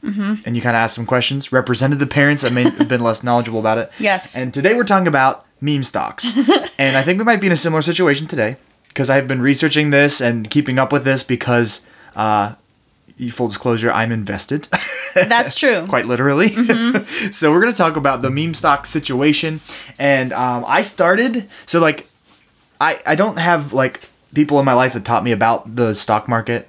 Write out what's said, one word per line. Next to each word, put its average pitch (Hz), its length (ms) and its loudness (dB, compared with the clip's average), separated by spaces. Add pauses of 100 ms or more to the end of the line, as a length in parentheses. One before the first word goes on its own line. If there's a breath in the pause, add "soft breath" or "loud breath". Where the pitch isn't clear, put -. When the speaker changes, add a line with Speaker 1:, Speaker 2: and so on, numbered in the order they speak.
Speaker 1:
Mm-hmm. 208 300 -4 (100)
Speaker 2:
and 117 100 -6
you 117 80 -2
kinda 117 160 0
asked 113 160 0
some 117 120 -8
questions, 131 460 -2
represented 131 460 2
the 139 80 0
parents 143 360 2
that 123 100 0
may 123 120 0
have - 220 2
been 127 140 0
less 113 240 -2
knowledgeable 120 340 0
about 110 200 0
it. 113 160 -6
Speaker 1:
<laughs> - 40 -20
Yes. 196 380 -2
Speaker 2:
And 127 180 -6
today 165 220 2
we're 240 80 2
talking 190 240 2
about 135 380 2 (140)
meme 143 220 -2
stocks. - 440 -6 (280)
Speaker 1:
<laughs> - 240 -4
Speaker 2:
And 135 180 2
I 135 60 2
think 180 160 2
we 220 60 0
might 185 160 2
be 196 80 2
in 180 40 4
a 165 40 2
similar 160 260 0
situation 156 460 0
today, 123 260 -2 (400)
'cause 131 160 0
I've 135 160 4
been 127 160 -2
researching 143 480 2
this 143 300 4
and 117 280 -2
keeping 135 300 0
up 131 140 0
with 143 100 0
this 131 220 0
because, 120 560 0 (340 loud breath)
uh, 107 380 0 (800)
full 120 160 -4
disclosure, 117 420 -2
I'm 113 220 0
invested. 107 560 -6 (240)
<laughs> - 220 -12
Speaker 1:
That's 233 420 2
true. 220 320 0
Speaker 2:
Quite 123 180 0
literally. 139 440 2
Speaker 1:
Mm-hmm. 226 800 -2
Speaker 2:
<laughs> - 20 -14
So 156 180 2
we're 165 100 6
gonna 240 120 2
talk 160 240 0
about 135 260 0
the 131 80 -2
meme 156 240 -4
stock 147 320 0
situation. 147 760 -2 (380 loud breath)
And, 135 360 0
um, 123 340 -2
I 165 140 2
started, 208 680 0 (160 loud breath)
so, 170 160 0
like, 156 260 0 (760)
I, - 240 -2
I - 120 2
don't 202 220 0
have, 165 340 0
like, 131 360 -2 (260)
people 147 260 2
in 139 60 2
my 131 80 4
life 127 180 4
that 110 120 -6
taught 110 200 0
me 120 80 0
about 113 420 0
the 117 200 0
stock 107 340 -2
market 117 400 -2